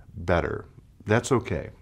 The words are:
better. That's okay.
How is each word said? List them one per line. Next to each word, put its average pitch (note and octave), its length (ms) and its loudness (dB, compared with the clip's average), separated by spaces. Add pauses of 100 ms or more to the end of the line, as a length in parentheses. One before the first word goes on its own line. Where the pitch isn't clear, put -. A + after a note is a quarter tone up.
(140)
better. E2+ 520 -2 (400)
That's A2+ 260 2
okay. F2+ 380 -2 (120)